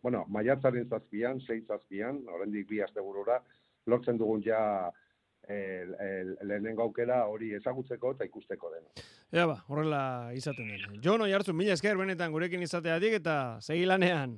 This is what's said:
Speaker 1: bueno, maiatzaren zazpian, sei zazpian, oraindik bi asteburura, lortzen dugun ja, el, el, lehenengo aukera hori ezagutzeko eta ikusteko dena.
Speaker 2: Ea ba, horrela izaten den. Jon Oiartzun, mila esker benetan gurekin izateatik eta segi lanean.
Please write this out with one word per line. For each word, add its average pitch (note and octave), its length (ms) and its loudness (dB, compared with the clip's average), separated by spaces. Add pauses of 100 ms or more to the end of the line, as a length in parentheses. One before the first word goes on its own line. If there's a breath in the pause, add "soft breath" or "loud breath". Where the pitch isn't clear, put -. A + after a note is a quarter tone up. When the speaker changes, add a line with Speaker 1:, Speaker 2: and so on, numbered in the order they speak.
Speaker 1:
bueno, B2 280 0
maiatzaren B2 600 2
zazpian, A#2 520 -2
sei A#2 260 -4
zazpian, A2 600 -6
oraindik G2 420 -4
bi G#2+ 100 0
asteburura, G2 640 -2 (440 soft breath)
lortzen A#2+ 300 2
dugun G#2+ 300 2
ja, G#2 460 2 (540 soft breath)
el, F#2+ 540 -6
el, F#2+ 320 -4 (100)
lehenengo G#2 400 -2
aukera A#2+ 380 2 (100)
hori A2 240 -4
ezagutzeko B2+ 640 -4
eta A2+ 100 -4
ikusteko F2+ 460 -10
dena. D#2+ 320 -16 (260 loud breath)
Speaker 2:
Ea E3+ 160 4
ba, C#3+ 220 -2
horrela C3+ 680 -2
izaten B2+ 380 -6
den. G2+ 320 -10
Jon A3 180 6
Oiartzun, G3 320 2
mila F#3 220 4
esker G#3 240 2
benetan F3 340 0
gurekin F3 300 0
izateatik E3+ 560 2
eta C#3 400 0
segi D#3+ 260 2
lanean. F3 520 4